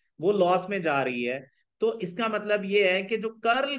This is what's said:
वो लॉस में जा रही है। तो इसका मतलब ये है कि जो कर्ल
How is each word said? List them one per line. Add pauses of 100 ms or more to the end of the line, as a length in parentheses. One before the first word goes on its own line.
(200)
वो
लॉस
में
जा
रही
है। (420)
तो
इसका
मतलब
ये
है
कि
जो (160)
कर्ल